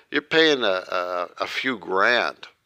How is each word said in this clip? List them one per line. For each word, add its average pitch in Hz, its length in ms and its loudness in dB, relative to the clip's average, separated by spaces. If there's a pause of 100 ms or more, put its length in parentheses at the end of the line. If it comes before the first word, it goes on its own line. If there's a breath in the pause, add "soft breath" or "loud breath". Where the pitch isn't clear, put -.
(100)
you're 143 120 -2
paying 156 400 2
a, 113 40 0
a, 90 600 -2 (120)
a 95 60 -2
few 127 300 -4
grand 95 680 0 (200)